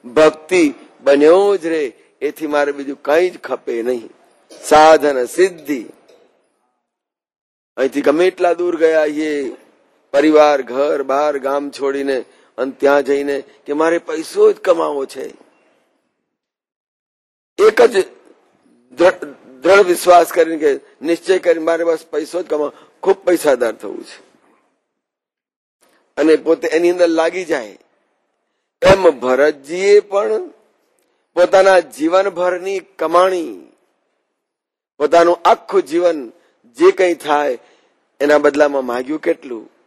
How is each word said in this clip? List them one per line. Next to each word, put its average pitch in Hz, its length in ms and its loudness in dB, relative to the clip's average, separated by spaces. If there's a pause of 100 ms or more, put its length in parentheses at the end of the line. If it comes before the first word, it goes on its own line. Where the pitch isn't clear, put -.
(140)
ભક્તિ 156 600 2 (280)
બન્યો 160 560 4
જ 160 80 -10
રહે, 156 280 -6 (280)
એથી 147 260 -8
મારે 143 240 -2
બીજું 139 300 -12
કંઈ 170 280 0
જ - 120 -14
ખપે 120 420 -8
નહીં. 117 260 -6 (540)
સાધન 147 640 4
સિદ્ધિ. 147 600 -4 (1900)
અહીંથી 135 240 -4
ગમે 156 260 2
એટલા 180 260 -2
દૂર 175 240 -4
ગયા 160 280 2
એ 147 440 -6 (640)
પરિવાર, 147 500 4
ઘર, 139 420 -4
બાર, 143 340 -2
ગામ 139 320 -6
છોડીને 139 560 -6 (320)
અને 131 140 -6
ત્યાં 139 320 0
જઈને 139 400 -4 (220)
કે 143 80 -8
મારે 165 240 0
પૈસો 170 540 -2
જ - 40 -4
કમાવો 156 500 -2
છે, - 220 -14 (2500)
એક 214 140 2
જ 202 260 2 (840)
દ્ર-, 151 420 0 (280)
દ્રઢ 190 240 4
વિશ્વાસ 175 460 4
કરીને 165 260 0
કે 143 220 0 (220)
નિશ્ચય 170 380 -2
કરીને 165 260 0
મારે 165 180 -2
બસ 160 220 -2
પૈસો 156 380 -8
જ 147 40 -14
કમાવો, 151 260 -6 (300)
ખૂબ 196 140 0
પૈસાદાર 135 580 0
થવું - 280 -14
છે, - 200 -20 (1900)
અને 156 180 4
પોતે 160 320 -2
એની 170 240 0
અંદર 180 160 0
લાગી 170 380 -2
જાય. 120 320 -8 (1040)
એમ 185 280 4
ભરતજીએ 147 880 -2
પણ 196 480 -4 (840)
પોતાના 190 460 4
જીવનભરની 180 1000 -4
કમાણી, 165 920 -4 (1300)
પોતાનું 170 480 2
આખું 196 380 0
જીવન 156 480 -4 (340)
જે 165 260 2
કંઈ 185 220 0
થાય 147 440 -2 (640)
એના 147 180 4
બદલામાં 143 480 0
માગ્યું 127 360 -8
કેટલું? 131 480 -8 (180)